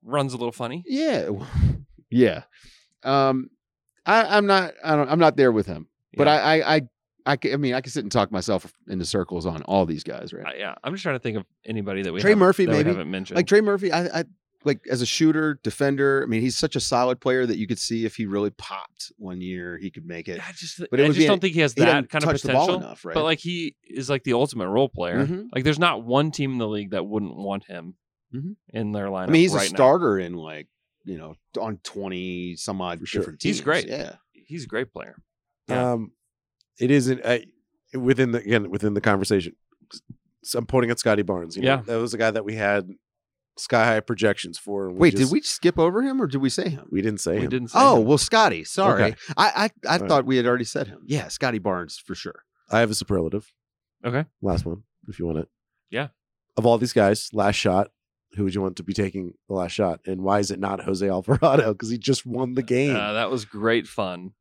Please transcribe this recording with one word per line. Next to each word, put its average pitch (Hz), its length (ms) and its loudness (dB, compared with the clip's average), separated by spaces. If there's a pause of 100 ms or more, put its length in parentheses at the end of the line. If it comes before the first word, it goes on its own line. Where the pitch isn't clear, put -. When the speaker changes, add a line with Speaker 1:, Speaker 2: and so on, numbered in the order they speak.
Speaker 1:
Runs 139 300 -2
a 127 40 -8
little 120 140 -4
funny. 127 340 -8
Speaker 2:
Yeah. 262 440 -2 (400)
<laughs> - 420 -8
Yeah. 110 320 4 (600)
Um, 135 460 2 (560)
I, 208 320 4
I'm 202 100 4
not, 190 260 4 (100)
I 156 140 2
don't, 139 120 2
I'm 160 100 2
not 160 180 6
there 127 140 6
with 107 140 2
him. 80 220 -10 (300)
But 143 100 6
Speaker 1:
Yeah. 151 60 6
Speaker 2:
I, 151 260 4
I, 156 160 2
I, 151 60 2 (460)
I 139 100 0
ca-, 117 160 -2
I 139 40 -2
mean, 135 160 0
I 131 80 -2
can 127 100 -16
sit 131 120 -4
and 101 80 -8
talk 104 200 2
myself 95 400 -2 (160)
into 92 160 -4
circles 87 440 -4
on 80 160 -6
all 92 240 2
these 78 160 -6
guys, - 280 -12
right? - 140 -14
Speaker 1:
I, 65 140 -10
yeah. 98 240 -8
I'm 151 100 -6
just 190 80 -10
trying 160 140 -4
to 123 40 -6
think 107 180 -4
of 95 80 -8 (200)
anybody 98 380 -4
that 87 100 -4
we 95 80 -4
Speaker 2:
Trey 196 100 4
Speaker 1:
haven't, 214 80 6
Speaker 2:
Murphy, 185 260 6
Speaker 1:
that 113 60 0
we 110 60 4
Speaker 2:
maybe. 151 140 4
Speaker 1:
haven't - 180 -4
mentioned. - 280 -6
Speaker 2:
Like, 180 100 2
Trey 208 140 6
Murphy, 202 300 0
I, 170 280 -2
I, 170 40 -4 (400)
like, - 260 -2
as 123 120 0
a 123 60 0
shooter, 156 560 2
defender, 139 600 2
I - 60 -6
mean, 110 120 2
he's 123 140 0
such - 200 -2
a 135 40 0
solid 127 400 0
player 127 280 2
that 107 100 0
you 107 80 -2
could 101 140 -4
see 113 260 -4
if 107 100 -4
he 110 120 -4
really 101 240 0
popped - 680 -14
one 92 240 -12
year, 90 380 -10
he 95 100 -10
could 82 160 -16
make 85 240 -12
it. 85 180 -10
Speaker 1:
I - 40 -16
just, - 280 -16 (120)
Speaker 2:
But 127 80 2
it 143 40 8
Speaker 1:
I 151 40 6
Speaker 2:
would 151 80 4
Speaker 1:
just 160 80 6
Speaker 2:
be - 20 8
Speaker 1:
don't 202 80 6
Speaker 2:
an, 185 60 2
Speaker 1:
think 170 160 -2
he 165 60 4
has 139 120 2
Speaker 2:
he 143 80 -6
doesn't 139 220 2
Speaker 1:
that - 80 -10
kind 151 120 0
of 147 60 2
Speaker 2:
touch - 140 -2
the 127 100 0
ball 147 140 4
Speaker 1:
potential. 180 200 -2
Speaker 2:
enough, - 160 -18
right? 82 120 -8
Speaker 1:
But, 156 80 2
like, 160 160 0
he 170 440 -6
is, 127 280 -10
like, 135 120 -2
the 127 100 0
ultimate 120 360 0
role 123 200 2
player. 90 360 -2
Speaker 2:
Mm-hmm. 185 260 -6
Speaker 1:
Like, 131 120 -4
there's 147 160 2
not 151 240 0
one 139 260 2
team 139 240 -4
in 123 60 -4
the 110 80 -2
league 104 240 -4
that 92 160 -2
wouldn't 101 280 -4
want 98 300 -8
him 90 300 -16 (380)
Speaker 2:
Mm-hmm. 147 180 -10 (260)
Speaker 1:
in 107 140 -4
their 104 140 -4
lineup 95 240 -4
Speaker 2:
I - 20 4
mean, 160 120 6
he's 180 100 2
Speaker 1:
right 98 160 0
Speaker 2:
a - 20 -6
Speaker 1:
now. 95 60 -6
Speaker 2:
starter 135 420 4
in, 87 140 -6
like, 78 340 -12 (380)
you 90 120 -10
know, 78 180 -16 (260)
on 107 220 -6
twenty 92 720 -8
some 98 240 -6
odd 85 180 -6
Speaker 3:
For 85 60 -12
sure. 98 160 -4
Speaker 2:
different 78 200 -8
Speaker 1:
He's - 160 -2
Speaker 2:
teams. - 60 -8
Speaker 1:
great. 160 240 -2
Speaker 2:
Yeah. - 280 -8 (180)
Speaker 1:
He's 147 320 -14
a - 20 -20
great 120 240 -6
player. - 240 -18 (540)
Yeah. 123 240 0
Speaker 3:
Um, 113 180 -6 (680)
it 127 140 0
isn't, 127 320 2
I, 117 220 0 (480)
within 131 380 2
the, 117 80 -2
again, 101 320 0
within 104 220 -2
the 101 60 0
conversation. 98 560 0 (880)
So - 160 -4
I'm 117 60 -6
pointing 120 260 2
at 117 80 -2
Scotty 104 220 4
Barnes. 87 340 -4
You 98 60 -6
know, 127 140 2
Speaker 1:
Yeah. 127 100 -6
Speaker 3:
that 117 120 -4
was 113 160 -2
a 113 40 -8
guy 113 140 2
that 104 120 -2
we 107 120 -6
had 101 340 0 (680)
sky 113 280 2
high 113 160 4
projections 101 560 -2
for. 98 300 -6
And 90 80 -8
we 92 60 -8
Speaker 2:
Wait, 165 100 10
Speaker 3:
just 131 180 2
Speaker 2:
did - 20 0
we 302 100 2
skip - 380 0
over 180 220 2
him 269 200 -2
or 185 60 0
did 135 140 -2
we 135 80 2
say - 180 -4
him? 143 240 -8
Speaker 3:
We 95 100 -2
didn't 104 200 -2
say 85 140 0
Speaker 1:
We 110 80 0
Speaker 3:
him. - 80 -2
Speaker 1:
didn't 123 180 -4
say - 100 2
Speaker 2:
Oh, 254 220 8
Speaker 1:
him. 110 60 2
Speaker 2:
well, 143 100 6
Scotty. 160 480 2
Sorry. 160 380 2
Speaker 3:
Okay. 110 120 0 (220)
Speaker 2:
I, 208 320 2 (160)
I, - 20 -4
I 156 120 2
Speaker 3:
All 101 80 -6
Speaker 2:
thought 175 40 2
Speaker 3:
right. 139 140 4
Speaker 2:
we 131 120 2
had 120 100 2
already 123 180 0
said - 220 -4
him. - 180 -20
Yeah, 127 240 -4
Scotty 120 300 -4
Barnes 90 440 -4
for - 120 -10
sure. - 280 -14 (260)
Speaker 3:
I 110 100 4
have 117 100 4
a 107 60 -2
superlative. 92 580 -2 (500)
Speaker 1:
Okay. 127 220 -2 (160)
Speaker 3:
Last 95 240 0
one, 90 160 -8 (260)
if 101 120 -16
you 87 80 -4
want 78 100 -2
it. 80 100 -6 (440)
Speaker 1:
Yeah. 131 160 -6 (500)
Speaker 3:
Of 110 80 0
all 117 140 6
these 120 140 -2
guys, 104 380 2
last 101 240 0
shot, 98 360 0 (440)
who 101 80 -2
would 95 100 -2
you 98 80 -2
want 92 140 -4
to 92 80 -14
be 92 80 -10
taking 95 400 -4 (160)
the 101 60 -8
last 90 180 -4
shot? 87 340 -2
And 92 160 -6
why 98 180 2
is 98 120 -2
it 95 80 -8
not 98 240 -4
Jose 98 240 -2
Alvarado? 113 680 2
<laughs> 95 60 -6
'Cause 110 100 -8
he 120 80 -4
just 131 280 -2
won 127 300 -4
the 127 80 -2
game. 127 300 0
Speaker 1:
Uh, 104 200 -2
that 110 180 -2
was 117 140 -4
great 113 420 0
fun. 92 540 -6